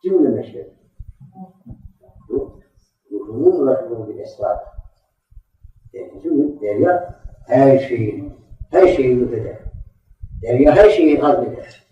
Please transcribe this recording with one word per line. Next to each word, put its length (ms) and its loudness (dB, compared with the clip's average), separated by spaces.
Cümle 260 0
meşrebi. 440 -10
Bu, 300 -10
ruhunun 500 -2
ulaşımı 480 -4
bir 100 -14
esrar. 400 -8
Yani 200 -18
çünkü 380 -2
derya 600 -2
her 320 6
şeyin, 540 -6
her 160 6
şeyi 340 2
yok 120 -2
eder. 260 -8
Derya 340 4
her 140 8
şeyi 280 2
hazmeder. 720 -4